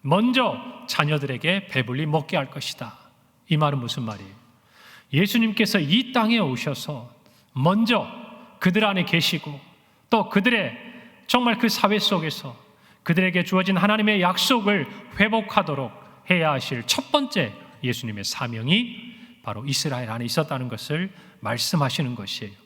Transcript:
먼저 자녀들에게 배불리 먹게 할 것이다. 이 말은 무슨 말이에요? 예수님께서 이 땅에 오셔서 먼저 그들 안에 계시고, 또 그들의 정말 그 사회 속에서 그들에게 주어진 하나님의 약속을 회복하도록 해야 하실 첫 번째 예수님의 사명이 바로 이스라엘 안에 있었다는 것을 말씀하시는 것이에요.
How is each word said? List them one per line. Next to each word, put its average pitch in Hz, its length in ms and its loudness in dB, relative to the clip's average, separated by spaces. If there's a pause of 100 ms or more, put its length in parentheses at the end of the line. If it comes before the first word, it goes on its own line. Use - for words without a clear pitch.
먼저 220 840 0
자녀들에게 151 760 0
배불리 127 400 -2
먹게 151 300 -2
할 147 140 0
것이다. - 460 -12 (520)
이 160 80 4
말은 147 220 2
무슨 120 240 -6
말이에요? 101 320 -10 (800)
예수님께서 208 680 2
이 190 340 2
땅에 233 260 4
오셔서 131 760 -4 (380)
먼저 202 560 2 (500)
그들 185 260 4
안에 196 200 2
계시고, 147 560 0 (500)
또 220 180 4
그들의 202 480 2 (500)
정말 240 320 2
그 233 100 2
사회 208 300 2
속에서 160 580 -2 (460)
그들에게 175 420 2
주어진 185 320 2
하나님의 208 460 2
약속을 202 640 2 (320)
회복하도록 196 760 0 (380)
해야 165 220 4
하실 123 340 -4
첫 - 240 -2
번째 220 420 0 (300)
예수님의 117 420 -4
사명이 131 880 -2 (300)
바로 104 240 -8
이스라엘 131 440 -4
안에 117 140 -6
있었다는 131 440 -2
것을 151 440 -6 (280)
말씀하시는 127 760 -2
것이에요. 101 380 -10 (140)